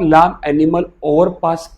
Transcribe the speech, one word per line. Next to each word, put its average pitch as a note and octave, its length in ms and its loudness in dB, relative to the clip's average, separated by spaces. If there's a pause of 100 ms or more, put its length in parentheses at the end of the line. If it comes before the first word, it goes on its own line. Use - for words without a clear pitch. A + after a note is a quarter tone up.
लांब E3 320 4 (100)
ॲनिमल D#3 400 0 (200)
ओव्हरपास E3 760 -2